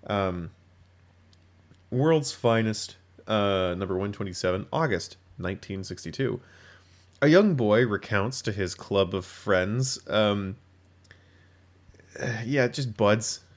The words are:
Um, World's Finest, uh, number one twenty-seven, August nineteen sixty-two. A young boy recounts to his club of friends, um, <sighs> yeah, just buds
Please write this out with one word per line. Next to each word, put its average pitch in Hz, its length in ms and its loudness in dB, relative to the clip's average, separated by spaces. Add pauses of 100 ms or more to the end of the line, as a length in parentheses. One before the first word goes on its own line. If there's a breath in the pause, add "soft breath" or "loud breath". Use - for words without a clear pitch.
Um, 92 460 -2 (1400)
World's 151 440 2
Finest, 113 640 0 (300)
uh, 98 480 2
number 92 220 -2
one 101 140 -2
twenty-seven, 95 600 -4
August 127 460 -4 (220)
nineteen 95 440 -8
sixty-two. 92 560 -6 (800 loud breath)
A 143 60 4
young 185 280 6
boy 113 300 4
recounts 107 580 -2
to 113 80 -2
his 95 240 -4
club 98 400 0
of 92 100 -4
friends, 104 840 -2
um, 101 500 0 (1600 soft breath)
<sighs> 117 300 -6
yeah, 127 220 0
just 123 300 -4
buds 110 420 2 (180)